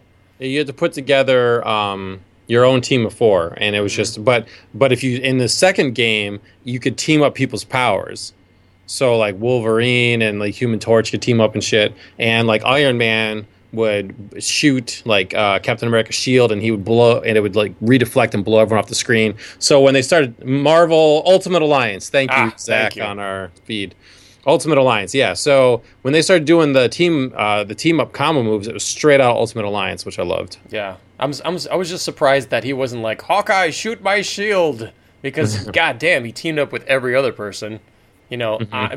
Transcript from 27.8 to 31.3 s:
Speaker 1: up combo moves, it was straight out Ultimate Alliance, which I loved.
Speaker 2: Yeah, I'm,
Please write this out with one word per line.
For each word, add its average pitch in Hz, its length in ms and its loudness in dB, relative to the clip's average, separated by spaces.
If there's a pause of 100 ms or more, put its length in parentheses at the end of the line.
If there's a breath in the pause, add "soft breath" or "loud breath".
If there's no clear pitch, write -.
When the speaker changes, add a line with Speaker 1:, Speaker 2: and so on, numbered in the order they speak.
Speaker 1:
up 120 140 -2
combo 143 280 0
moves, 107 260 -2
it - 40 -10
was - 120 -10
straight 143 360 2
out 120 160 4
Ultimate 110 300 -4
Alliance, 95 400 -6
which 98 120 -14
I 92 40 -4
loved. 87 340 -6 (140)
Speaker 2:
Yeah, 101 260 -10 (240)
I'm, 147 100 -4